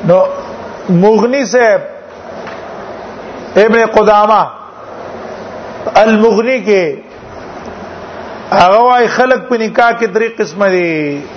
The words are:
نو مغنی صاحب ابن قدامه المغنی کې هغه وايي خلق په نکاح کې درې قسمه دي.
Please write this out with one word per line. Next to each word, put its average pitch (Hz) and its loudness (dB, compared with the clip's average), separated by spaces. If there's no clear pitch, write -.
نو 175 6
مغنی 220 4
صاحب 214 4
ابن 220 6
قدامه 208 4
المغنی 220 2
کې 185 2
هغه 196 6
وايي 247 4
خلق 254 0
په 240 0
نکاح 226 2
کې 226 -2
درې 220 0
قسمه 196 -2
دي. 156 -2